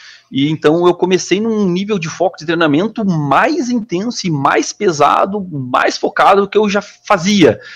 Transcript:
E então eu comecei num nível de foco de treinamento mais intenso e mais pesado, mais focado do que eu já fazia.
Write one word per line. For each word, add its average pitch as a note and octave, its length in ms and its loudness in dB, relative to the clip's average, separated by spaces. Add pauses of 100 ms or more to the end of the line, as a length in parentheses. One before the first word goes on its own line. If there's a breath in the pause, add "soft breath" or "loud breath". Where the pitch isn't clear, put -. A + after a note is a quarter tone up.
(300 loud breath)
E C#3+ 200 -2
então D#3+ 360 2
eu F3+ 80 4
comecei F3+ 460 0
num G#3+ 280 0
nível G3+ 300 -2
de D#3+ 100 -6
foco F3+ 280 -4
de - 80 -18
treinamento E3+ 600 0
mais F#3+ 680 0
intenso G#3+ 560 -4
e F3+ 40 -2
mais D#3 420 -2
pesado, F#3+ 760 0
mais C3 460 -2
focado - 440 2
do G3 80 -2
que G3+ 100 -2
eu G#3+ 100 2
já G3 140 -2
fazia. F#3 800 2 (160 loud breath)